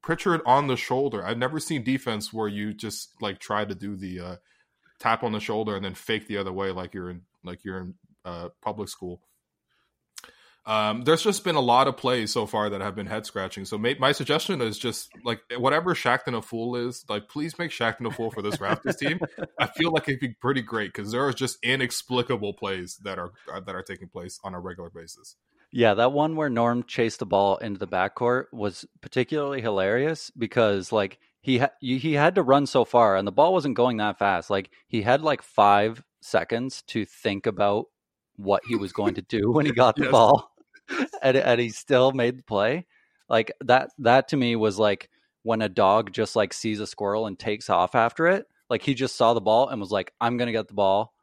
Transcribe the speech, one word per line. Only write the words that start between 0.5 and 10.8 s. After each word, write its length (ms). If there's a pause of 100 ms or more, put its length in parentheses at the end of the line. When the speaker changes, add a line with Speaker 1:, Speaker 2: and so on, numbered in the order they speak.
Speaker 1:
the 100
shoulder? 480
I've 120
never 220
seen 240
defense 500
where 160
you 240
just, 480
like, 180
try 260
to 80
do 220
the, 240
uh, 160 (640)
tap 240
on 80
the 80
shoulder 360
and 100
then 100
fake 320
the 100
other 160
way 180
like 220
you're 180
in, 120 (200)
like 200
you're 160
in, 160 (300)
uh, 240 (120)
public 280
school. 320 (1400)
Um, 380